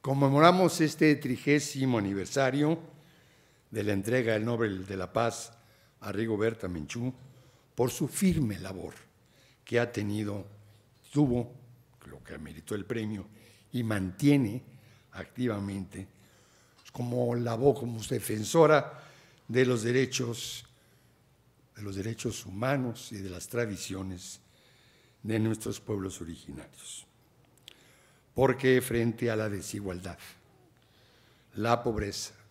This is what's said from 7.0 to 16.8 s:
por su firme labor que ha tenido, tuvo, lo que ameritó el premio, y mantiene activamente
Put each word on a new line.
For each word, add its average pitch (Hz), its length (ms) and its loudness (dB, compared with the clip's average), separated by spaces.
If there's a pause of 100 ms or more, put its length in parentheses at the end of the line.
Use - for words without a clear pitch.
por 123 160 0
su 143 180 -2
firme 151 520 2
labor 92 340 -10 (720)
que 120 160 0
ha 120 120 0
tenido, 104 540 -4 (680)
tuvo, 123 380 2 (540)
lo 67 180 -18
que - 120 -14
ameritó 76 400 -10
el 98 100 -6
premio, 107 420 -4 (440)
y 120 120 -2
mantiene 113 800 2 (520)
activamente 98 960 -6 (840)